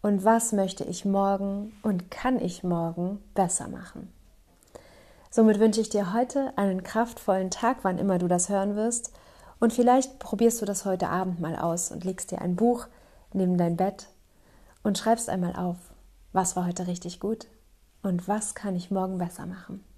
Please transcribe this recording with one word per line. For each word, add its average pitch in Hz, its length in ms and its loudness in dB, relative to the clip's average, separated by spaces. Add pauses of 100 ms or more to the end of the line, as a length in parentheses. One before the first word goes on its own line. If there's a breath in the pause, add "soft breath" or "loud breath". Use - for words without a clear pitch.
Und 202 240 2
was 226 260 4
möchte 190 320 0
ich - 220 -8
morgen 196 680 0 (100)
und 180 300 -2
kann 262 300 -2
ich 180 220 -6
morgen 175 600 -2 (120)
besser 180 340 0
machen? - 420 -14 (1160 loud breath)
Somit 214 300 6
wünsche 220 200 6
ich 214 100 0
dir 196 240 0
heute 262 440 0
einen 190 260 0
kraftvollen 190 680 0
Tag, 247 320 0
wann 185 160 0
immer 185 180 2
du 180 100 2
das 175 220 2
hören 202 260 0
wirst. 233 380 -2 (480 loud breath)
Und 233 100 4
vielleicht 247 480 4
probierst 226 420 2
du 208 40 -2
das 196 180 -4
heute 185 240 0
Abend 185 320 -2
mal 160 160 -4
aus 170 340 -2
und 175 140 -10
legst 185 280 -6
dir - 100 -6
ein 180 160 -2
Buch 240 300 2 (440 soft breath)
neben 180 260 2
dein 170 200 2
Bett 196 320 -2 (760 soft breath)
und 202 140 2
schreibst 233 320 2
einmal 180 260 -2
auf, 180 220 -4 (560)
was 185 240 0
war 180 80 0
heute 180 220 -4
richtig 175 340 -8
gut 220 260 -6 (540)
und 180 260 -2
was 208 280 -2
kann 196 200 -6
ich 175 160 -6
morgen 190 280 -2
besser 175 260 -6
machen. 185 400 -12 (120)